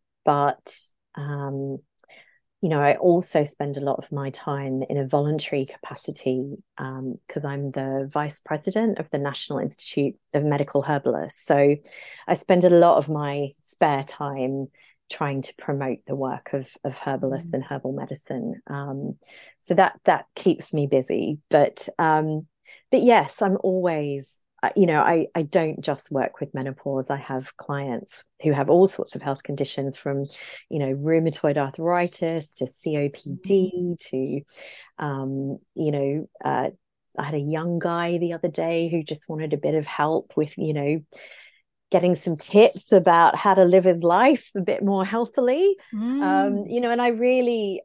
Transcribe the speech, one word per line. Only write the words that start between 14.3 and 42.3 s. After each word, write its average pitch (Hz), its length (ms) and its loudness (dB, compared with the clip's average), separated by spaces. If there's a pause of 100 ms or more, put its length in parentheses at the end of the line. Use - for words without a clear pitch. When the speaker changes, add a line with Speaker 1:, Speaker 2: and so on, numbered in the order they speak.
Speaker 1:
trying 139 340 -4
to - 120 -14
promote 135 520 -4
the 139 80 -4
work 135 360 -6
of, 135 320 -6
of 131 140 -6
herbalists 135 540 -4
Speaker 2:
Mm. - 20 -4
Speaker 1:
and 131 100 -4
herbal 135 300 -8
medicine. 135 760 -10
Um, 143 500 -8 (440)
so - 140 -2
that, - 280 4
that 156 220 2 (100)
keeps - 380 0
me 147 140 0
busy. 139 520 0 (100)
But, - 380 2 (100)
um, 156 500 0 (440)
but 254 120 4
yes, 220 380 4
I'm 196 220 2
always, 156 720 -2 (260)
uh, - 140 0
you 202 100 6
know, 156 160 4
I, 165 320 4
I 165 100 -2
don't 156 360 0
just - 320 -6
work 135 300 -4
with - 120 -8
menopause. 135 560 -6
I 143 60 -2
have 131 400 -10
clients 139 720 -8 (180)
who 156 80 2
have 139 180 0
all 180 180 8
sorts - 280 -4
of - 60 -12
health 135 200 -6
conditions, 139 540 -6
from, 139 300 -4 (440)
you 160 100 -4
know, 135 160 -2
rheumatoid 156 600 0
arthritis 165 1000 -2
to 127 120 -4
C - 300 -4
O 143 100 0
P 143 340 -8
D 190 320 2
Speaker 2:
Mm-hmm. 180 200 -4 (160)
Speaker 1:
to, 139 320 -4 (640)
um, 135 540 -6 (160)
you 151 160 -2
know, 143 380 -2 (140)
uh, 131 280 -2 (460)
I - 60 -6
had 151 120 -6
a 147 40 -2
young 160 400 -4
guy 170 380 -2
the 170 160 -2
other 165 160 -4
day 165 400 -2
who 165 120 -2
just 151 280 -10
wanted 156 240 -4
a 147 40 -2
bit 147 180 -2
of 151 120 -2
help - 480 -2
with, 151 220 -2
you 156 160 -2
know, 147 280 0 (920)
getting 180 220 4
some 165 240 -2